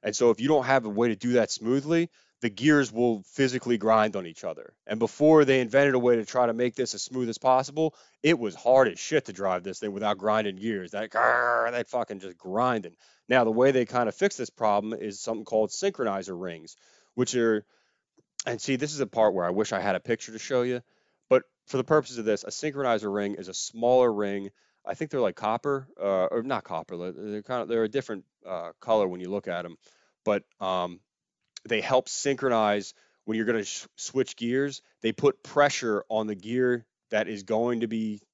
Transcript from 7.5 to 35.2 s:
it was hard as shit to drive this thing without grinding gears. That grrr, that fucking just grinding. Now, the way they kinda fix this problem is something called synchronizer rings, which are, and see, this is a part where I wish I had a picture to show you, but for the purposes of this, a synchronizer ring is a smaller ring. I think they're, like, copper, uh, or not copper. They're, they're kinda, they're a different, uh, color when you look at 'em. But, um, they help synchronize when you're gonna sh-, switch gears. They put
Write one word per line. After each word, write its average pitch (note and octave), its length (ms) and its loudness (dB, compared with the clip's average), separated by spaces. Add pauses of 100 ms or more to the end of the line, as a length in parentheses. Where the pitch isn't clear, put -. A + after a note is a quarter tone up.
it D3+ 160 4
was G#2 160 -4
hard B2+ 320 6
as E2+ 100 -4
shit - 280 -2
to G#2 80 -12
drive F2+ 300 -2
this F#2 160 -10
thing G#2+ 120 -4
without G2+ 260 -2
grinding G#2 380 0
gears. F#2+ 360 -6
That G#2+ 200 -8
grrr, A#2+ 580 2
that A#2+ 200 -4
fucking A2 300 -4
just F#2 180 -14
grinding. G2 580 -2 (340)
Now, B2+ 140 6
the A2+ 80 2
way B2+ 200 6
they B2+ 140 2
kinda A#2+ 260 -2
fix G3 260 -2
this A#2+ 120 -6
problem G#2+ 440 0
is G#2 260 -10
something A2 260 -6
called A2 240 0
synchronizer G2 720 -4
rings, E2 360 -12 (360)
which B2 220 -2
are, A2+ 280 2 (840)
and A#2+ 120 -6
see, C3+ 180 -2
this D3 160 -4
is C#3+ 80 -4
a B2+ 40 0
part G#2+ 300 2
where F2 100 -2
I F2 60 0
wish G2+ 220 -2
I G2 60 0
had F#2 160 0
a F2+ 40 0
picture A2+ 320 -6
to A2 80 -14
show B2+ 240 -2
you, B2 180 -4 (480)
but - 140 6 (240)
for C#3 100 -2
the C3 60 0
purposes C3 340 2
of A2 80 -4
this, G#2 180 0
a - 40 -12
synchronizer B2 680 -2
ring G2+ 220 -2
is F2+ 140 -12
a F#2 40 -14
smaller A#2+ 580 2
ring. G2+ 380 -4 (340)
I - 120 -6
think D#3 160 -8
they're, C#3 100 -2
like, G2 140 0
copper, C3+ 600 -4
uh, F#2+ 360 0
or A2+ 100 -2
not B2 220 -4
copper. E2+ 340 -10
They're, F2+ 140 -8
they're G#2 320 -10
kinda, B2 240 -6
they're A2+ 160 0
a A2 40 -2
different, A2 380 -6 (180)
uh, E2+ 360 -10
color G#2+ 280 2
when F2+ 140 -6
you F2+ 80 -10
look G2 180 -6
at F2 160 -6
'em. E2+ 140 -14 (480)
But, G2+ 180 0 (160)
um, F2+ 420 -4 (680)
they A2+ 100 0
help C3 300 0
synchronize A2+ 840 0 (300)
when A2 120 -2
you're A2 80 0
gonna A2+ 180 0
sh-, - 220 -10 (100)
switch - 400 -4
gears. C3+ 460 -2 (200)
They A2+ 100 0
put - 320 0